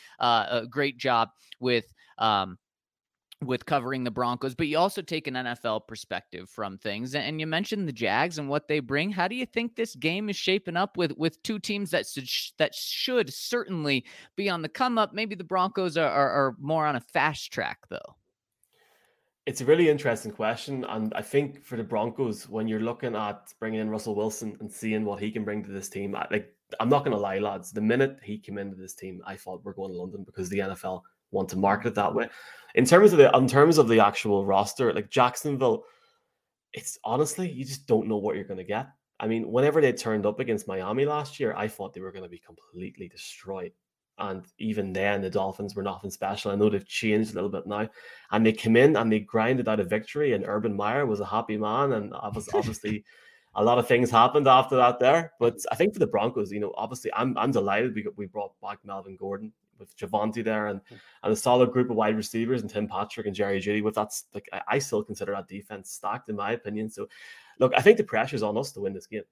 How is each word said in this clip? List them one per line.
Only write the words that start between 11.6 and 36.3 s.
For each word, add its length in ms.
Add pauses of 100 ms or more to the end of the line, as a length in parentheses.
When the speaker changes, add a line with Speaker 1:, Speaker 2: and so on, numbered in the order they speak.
Speaker 1:
that 160
should, 220 (280)
that 160
should 600
certainly 720 (320)
be 120
on 120
the 80
come 280
up? 160
Maybe 220
the 80
Broncos 540
are, 100
are, 220
are 280
more 280
on 100
a 60
fast 500
track, 280 (100)
though. 260 (1300)
Speaker 2:
It's 140
a 60
really 240
interesting 420
question. 540
And 280
I 80
think 440
for 100
the 80
Broncos, 640
when 220
you're 100
looking 340
at 460
bringing 220
in 80
Russell 260
Wilson 460
and 100
seeing 320
what 160
he 120
can 120
bring 220
to 60
this 180
team, 260
I, 160
like, 240 (240)
I'm 80
not 160
gonna 140
lie, 220
lads, 340
the 80
minute 420
he 140
came 200
into 200
this 180
team, 320
I 80
thought, 300
"We're 80
going 180
to 60
London," 260
because 240
the 140
N 100
F 140
L 180 (280)
want 180
to 80
market 320
it 60
that 180
way. 160 (460)
In 100
terms 260
of 80
the, 160
in 120
terms 300
of 100
the 120
actual 460
roster, 480
like, 160
Jacksonville, 760 (880)